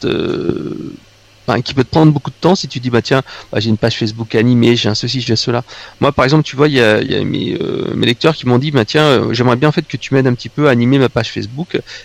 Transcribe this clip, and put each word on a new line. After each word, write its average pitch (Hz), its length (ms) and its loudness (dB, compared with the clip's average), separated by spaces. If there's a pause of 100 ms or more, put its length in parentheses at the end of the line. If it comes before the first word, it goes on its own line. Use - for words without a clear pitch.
euh, - 880 -6 (540)
enfin, 117 140 0
qui - 120 -10
peut 135 100 2
te - 60 -4
prendre 160 220 6
beaucoup 143 180 -4
de 131 100 -12
temps 170 140 2
si 190 140 -4
tu 131 120 -10
dis, « 123 120 -6
Bah, 117 100 2
tiens, 135 220 0 (280)
bah, 120 80 -2
j'ai 110 100 -2
une 110 80 2
page 113 200 0
Facebook 113 380 -6
animée, 120 400 4
j'ai 117 140 0
un 104 40 0
ceci, 123 280 -4
j'ai 117 140 -2
cela. » 120 280 -2 (380)
Moi, 135 100 4
par 143 140 2
exemple, 151 180 4
tu - 120 -10
vois, 143 120 4
il 147 80 0
y 127 60 4
a, 107 200 4
il 107 100 -4
y 95 40 -2
a 101 80 -2
mes, 98 360 -4
euh, - 360 -6
mes - 100 -2
lecteurs 135 300 0
qui - 100 -12
m'ont 123 140 2
dit, « 143 120 -2
Bah, 127 140 2
tiens, 151 200 2
euh, 117 280 2
j'aimerais 120 220 2
bien, 147 140 2
en - 20 4
fait, 156 160 -4
que 139 100 -6
tu - 160 -6
m'aides 135 140 2
un 123 80 2
petit - 140 -12
peu 147 180 0
à 139 40 6
animer 123 280 2
ma 123 100 2
page 117 220 -4
Facebook. » 123 500 -8 (240)